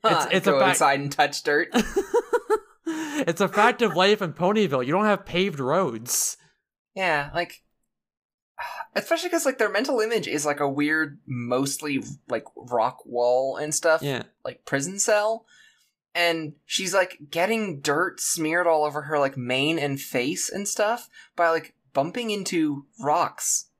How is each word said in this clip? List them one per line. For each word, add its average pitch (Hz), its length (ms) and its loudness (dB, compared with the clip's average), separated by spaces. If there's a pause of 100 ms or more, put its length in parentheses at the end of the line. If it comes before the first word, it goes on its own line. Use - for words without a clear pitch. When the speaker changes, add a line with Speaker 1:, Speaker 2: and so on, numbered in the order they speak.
Speaker 1:
It's, 214 100 6 (100)
Speaker 2:
Huh, - 80 -4
Speaker 1:
it's 185 140 2
a - 40 6
Speaker 2:
go 135 100 4
Speaker 1:
fact. 185 100 6
Speaker 2:
outside 143 300 4
and 143 120 -4
touch 143 300 0
dirt. 151 300 2
Speaker 1:
<laughs> 220 100 2 (1000)
It's 294 560 -4
a 196 80 4
fact 233 340 4
of 190 120 2
life 196 260 4
in 170 120 -4
Ponyville. 175 520 2
You 135 80 -2
don't 202 120 2
have 202 220 2
paved 175 340 -2
roads. 127 760 -2 (580)
Speaker 2:
Yeah, 156 400 0
like, 170 280 -6 (960)
<sighs> - 380 -12
especially 330 340 -2
'cause, 330 160 0
like, 262 120 0
their 214 120 2
mental 220 300 0
image 220 260 0
is, 143 180 -4
like, 143 160 -2
a 143 80 2
weird, 147 580 -2
mostly, 131 760 -2 (260)
like, 117 160 -4 (120)
rock 120 480 -2
wall 123 520 0
and 151 180 -4
stuff. 160 280 2
Speaker 1:
Yeah. 135 220 -2 (200)
Speaker 2:
Like, - 200 -10
prison 160 340 -4
cell. 214 480 0 (680)
And 165 400 0 (120)
she's, 185 280 -4
like, 185 240 2 (120)
getting 190 500 0
dirt 165 380 0
smeared 170 480 0
all 160 180 4
over 147 180 -4
her, 147 160 -2
like, 135 180 0
mane 135 420 0
and 139 220 -2
face 143 500 -4
and 202 160 -6
stuff 220 420 -2 (280)
by, 170 140 4
like, 160 240 -2 (180)
bumping 175 380 -2
into 160 560 -2 (120)
rocks. - 680 0 (140)